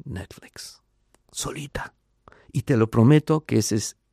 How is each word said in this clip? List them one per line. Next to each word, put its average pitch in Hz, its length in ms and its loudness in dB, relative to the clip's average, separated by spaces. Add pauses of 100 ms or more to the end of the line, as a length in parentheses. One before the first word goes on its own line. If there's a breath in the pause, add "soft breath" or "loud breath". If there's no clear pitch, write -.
Netflix. - 800 -16 (500)
Solita. - 640 -10 (580 soft breath)
Y - 120 -4
te 135 140 2
lo 110 120 4
prometo 147 560 4
que 113 140 0
ese 107 160 -2
es - 220 -6 (160)